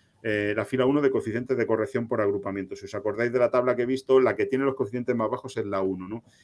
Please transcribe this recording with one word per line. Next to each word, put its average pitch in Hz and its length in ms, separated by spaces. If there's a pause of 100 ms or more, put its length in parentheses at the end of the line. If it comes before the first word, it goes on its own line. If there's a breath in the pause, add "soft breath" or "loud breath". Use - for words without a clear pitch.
(200)
Eh, 104 360
la 107 80
fila 127 200
uno 143 160
de 139 120
coeficientes 117 440
de 117 80
corrección 113 440
por 113 120
agrupamiento. 98 540
Si 98 120
os - 100
acordáis 107 360
de 123 60
la 120 140
tabla 123 240
que 120 60
he 120 40
visto, 131 320
la 117 160
que 101 120
tiene 135 180
los 135 100
coeficientes 123 400
más 113 160
bajos 120 260
es 113 80
la 98 160
uno, 95 280
¿no? 113 160 (200)